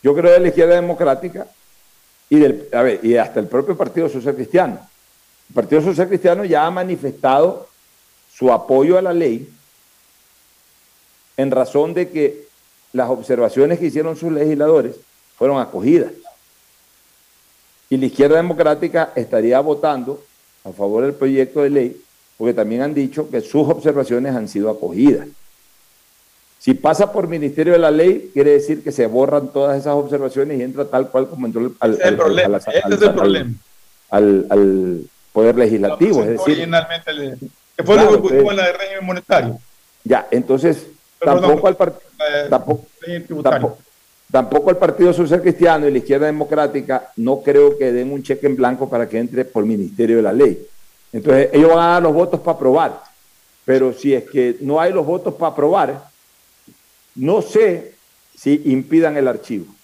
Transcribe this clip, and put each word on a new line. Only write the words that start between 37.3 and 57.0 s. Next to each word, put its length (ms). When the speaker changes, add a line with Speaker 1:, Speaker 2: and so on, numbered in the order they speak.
Speaker 2:
que 80
fue 120
lo 60
Speaker 1:
claro, 80
Speaker 2:
que 60
ocupó 120
Speaker 1:
pues, 80
Speaker 2:
en 60
la 100
de 60
régimen 340
monetario. 520
Speaker 1:
ya, 300
entonces, 540
Speaker 2:
Pero 120
Speaker 1:
tampoco 280
Speaker 2:
no, 80
Speaker 1:
al 80
par-, 220
Speaker 2:
eh, 320
Speaker 1:
tampoco, 360
Speaker 2:
régimen 260
tributario. 340
Speaker 1:
tampoco, 220
tampoco 400
el 60
Partido 360
Social 280
Cristiano 460
y 60
la 60
Izquierda 280
Democrática 880
no 240
creo 380
que 140
den 200
un 100
cheque 240
en 100
blanco 320
para 200
que 100
entre 260
por 200
Ministerio 520
de 60
la 100
Ley. 340
Entonces, 400
ellos 160
van 100
a 140
dar 100
los 100
votos 280
para 160
aprobar. 460
Pero 280
si 220
es 160
que 300
no 200
hay 120
los 120
votos 300
para 160
aprobar, 580